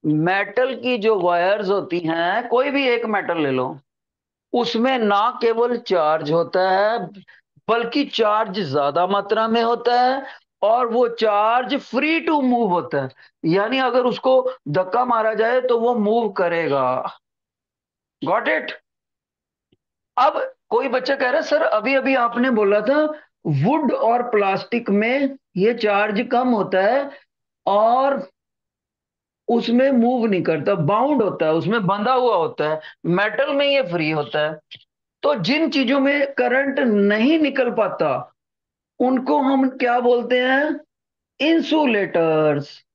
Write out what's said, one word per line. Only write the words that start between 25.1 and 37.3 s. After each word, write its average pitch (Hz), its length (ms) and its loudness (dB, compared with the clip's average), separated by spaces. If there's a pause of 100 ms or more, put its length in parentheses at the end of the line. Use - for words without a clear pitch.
ये 214 180 2
charge 214 580 0
कम 254 160 2
होता 196 340 0
है 269 280 0 (560)
और 240 640 2 (1160)
उसमें 240 420 2
move 240 360 2
नहीं 190 160 0
करता, 160 320 0
bound 220 480 0
होता 170 240 -2
है, 156 60 2
उसमें 175 340 0
बंधा 202 260 0
हुआ 247 240 2
होता 156 340 -2
है, 156 100 -4 (260)
metal 214 480 0
में 285 120 2
ये 277 160 2
free 165 280 -2
होता 151 400 -2
है।" 156 100 -12 (600)
तो 294 120 2
जिन 262 360 0
चीजों 269 300 0
में 277 340 0
current 262 440 0
नहीं 220 600 2